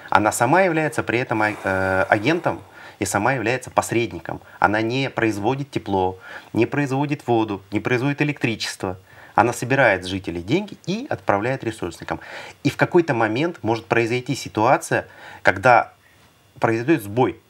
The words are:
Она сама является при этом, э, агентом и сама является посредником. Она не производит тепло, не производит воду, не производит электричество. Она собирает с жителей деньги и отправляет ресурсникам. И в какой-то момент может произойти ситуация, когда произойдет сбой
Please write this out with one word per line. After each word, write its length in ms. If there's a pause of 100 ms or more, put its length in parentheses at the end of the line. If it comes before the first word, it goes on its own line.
(100)
Она 220
сама 300
является 400
при 160
этом, 240
э, 680
агентом 500 (380)
и 80
сама 260
является 380
посредником. 680 (180)
Она 240
не 260
производит 640
тепло, 480 (340)
не 140
производит 600
воду, 360 (100)
не 80
производит 400
электричество. 800 (380)
Она 180
собирает 500
с 40
жителей 340
деньги 340 (100)
и 220
отправляет 560
ресурсникам. 560 (440)
И 40
в 80
какой-то 380
момент 480
может 240
произойти 480
ситуация, 720 (360)
когда 500 (680)
произойдет 440
сбой 480